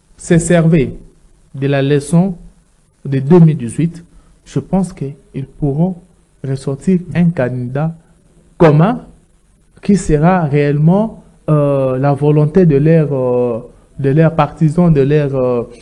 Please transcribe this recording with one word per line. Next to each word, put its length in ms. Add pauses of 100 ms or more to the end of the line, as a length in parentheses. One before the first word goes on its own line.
(180)
s'est 220
servie 520 (600)
de 140
la 140
leçon 540 (680)
de 140
deux 200
mille 180
dix-huit, 460 (420)
je 140
pense 340
qu'ils 520 (140)
pourront 360 (520)
ressortir 520 (140)
un 160
candidat 640 (640)
commun 440 (800)
qui 160
sera 460
réellement, 800 (260)
euh, 480
la 160
volonté 520
de 120
leurs, 360
euh, 460 (400)
de 100
leurs 240
partisans, 600
de 80
leurs, 340
euh, 280 (180)